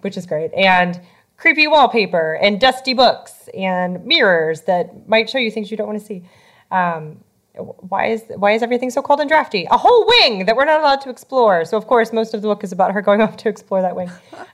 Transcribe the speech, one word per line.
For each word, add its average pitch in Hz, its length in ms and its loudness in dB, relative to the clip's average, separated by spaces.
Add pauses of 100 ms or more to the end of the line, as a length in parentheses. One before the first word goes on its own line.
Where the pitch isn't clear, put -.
which 196 160 -10
is 175 80 -12
great. 156 280 -6
And 180 460 2 (380)
creepy 302 300 0
wallpaper 202 760 2
and 202 180 0
dusty 262 340 0
books - 600 0
and 180 520 -4
mirrors 175 580 0
that 180 440 -4
might 220 220 0
show 269 80 -4
you 233 140 -2
things 214 200 -10
you 214 60 -10
don't 208 100 -6
wanna 214 120 -8
see. 196 240 -16 (480)
Um, 165 500 -4 (360)
why 190 500 -6
is, 220 160 -4 (120)
why 202 160 0
is 220 120 0
everything 247 260 -4
so 269 120 -4
cold 285 200 0
and 285 80 -4
drafty? 285 420 0
A 233 60 4
whole 440 300 6
wing 294 380 2
that 220 120 2
we're 269 80 2
not 311 160 2
allowed 277 200 2
to 269 80 -14
explore. 220 540 2
So, 214 140 -2
of 214 100 -6
course, 233 240 2
most 226 220 -4
of 208 80 -6
the 214 80 -4
book 202 160 -4
is 185 80 -8
about 180 180 0
her 202 100 -2
going 208 200 2
<laughs> 214 40 2
off 214 120 -6
to - 120 -4
explore 196 320 -4
that 180 140 -2
wing, 180 160 -8 (420)